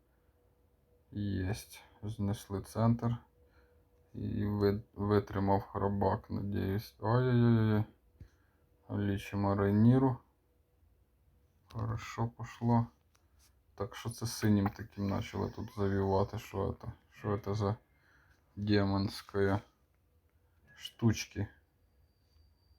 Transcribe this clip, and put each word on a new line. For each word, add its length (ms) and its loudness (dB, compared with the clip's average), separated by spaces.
Єсть, 720 -4
знесли 580 -4
центр. 560 0
І 320 -4
ви-, 360 2
витримав 680 2
храбак, 680 -2
надіюсь. 680 -4
Ой-ой-ой-ой. 840 4
Лічимо 680 0
Рейніру. 600 4
Хорошо 560 -6
пошло. 600 0
Так, 200 -8
що 140 -10
це 160 -10
синім 440 2
таким 400 -8
почали 400 -4
тут 260 -12
завівати? 640 0
Що 420 -6
це? 60 -12
Що 260 -4
це 180 -6
за 200 0
демонські 1000 0
штучки? 720 -2